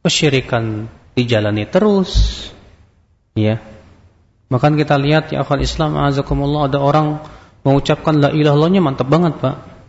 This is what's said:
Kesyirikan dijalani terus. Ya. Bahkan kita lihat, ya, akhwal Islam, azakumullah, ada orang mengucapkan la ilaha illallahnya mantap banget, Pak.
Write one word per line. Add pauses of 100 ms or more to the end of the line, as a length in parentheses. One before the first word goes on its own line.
Kesyirikan (240)
dijalani
terus. (1300)
Ya. (880)
Bahkan
kita
lihat,
ya,
akhwal
Islam,
azakumullah,
ada
orang (400)
mengucapkan
la
ilaha
illallahnya
mantap
banget,
Pak. (320)